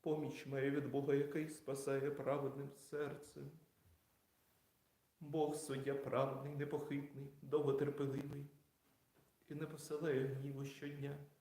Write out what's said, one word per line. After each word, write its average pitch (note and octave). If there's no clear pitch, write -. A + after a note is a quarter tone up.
Поміч D3+
моя C3+
від C#3
Бога, C#3
який C#3+
спасає C#3
праведним C#3
серцем. C#3+
Бог D3+
суддя C3+
праведний, C#3
непохитний, C#3+
довготерпеливий C#3+
і D3
не D#3
посилає D3
гніву C3+
щодня. C#3+